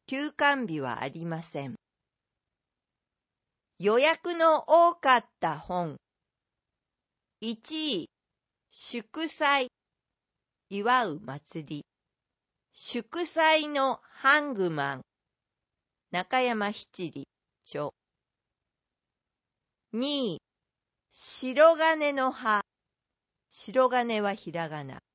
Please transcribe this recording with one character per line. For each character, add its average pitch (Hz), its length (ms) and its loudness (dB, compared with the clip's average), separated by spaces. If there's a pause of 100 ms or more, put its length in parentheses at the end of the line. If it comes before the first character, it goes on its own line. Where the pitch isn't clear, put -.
休 285 240 -4
館 285 340 0
日 160 140 -4
は 123 220 -4
あ 131 80 -4
り 165 160 -10
ま 165 160 -6
せ 139 260 -10
ん。 196 80 -12 (2000)
予 208 200 4
約 320 360 2
の 320 320 4
多 339 280 6
か 254 220 4
っ 233 80 -2 (160)
た 160 180 -2
本。 175 380 -4 (1400)
一 233 640 -6
位、 - 60 -16 (600)
祝 - 560 -10
祭。 277 400 0 (1000)
祝 226 360 0
う 160 140 -6
祭 147 440 -12
り。 147 220 -12 (880)
祝 302 540 -6
祭 311 400 2
の 269 340 0
ハ 285 380 2
ン 294 160 -4
グ 185 160 0
マ 139 240 -4
ン。 131 60 -14 (1080)
中 185 320 0
山 214 300 0
七 - 400 -10
里 139 160 -12 (380)
著。 147 260 -6 (2000)
二 254 440 -2
位、 - 40 -16 (720)
白 294 640 4
金 311 340 2
の 269 200 0
葉。 220 300 0 (920)
白 254 380 2
金 233 320 0
は 202 120 0
ひ 175 180 -12
ら 165 160 -4
が 151 160 -8
な。 135 160 -12 (160)